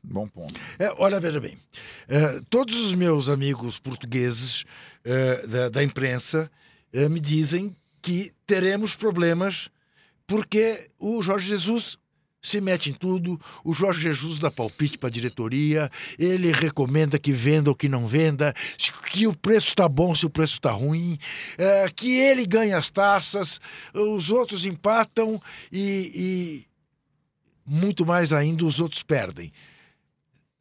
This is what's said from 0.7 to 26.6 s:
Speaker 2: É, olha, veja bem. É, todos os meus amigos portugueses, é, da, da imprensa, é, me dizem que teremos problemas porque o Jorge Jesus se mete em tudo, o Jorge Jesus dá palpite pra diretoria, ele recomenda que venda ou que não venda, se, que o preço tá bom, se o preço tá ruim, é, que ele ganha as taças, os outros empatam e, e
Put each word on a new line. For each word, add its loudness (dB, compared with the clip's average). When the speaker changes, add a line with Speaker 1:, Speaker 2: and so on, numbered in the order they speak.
Speaker 2:
É, -2
olha, 2
veja -2
bem. -12
É, 2
todos 2
os 0
meus 2
amigos -2
portugueses, -2
é, 0
da, -2
da 0
imprensa, -2
é, 2
me 0
dizem 0
que -4
teremos 0
problemas 0
porque 0
o -2
Jorge -2
Jesus -2
se -2
mete 0
em -6
tudo, -2
o -2
Jorge 0
Jesus -2
dá 0
palpite -2
pra -4
diretoria, -2
ele 2
recomenda 2
que 0
venda 4
ou 4
que -2
não 0
venda, 2
se, 0
que 2
o 2
preço 2
tá 4
bom, 2
se 0
o 0
preço 0
tá 2
ruim, -2
é, 4
que 0
ele 4
ganha 2
as -2
taças, 2
os 0
outros 0
empatam 0
e, -2
e -4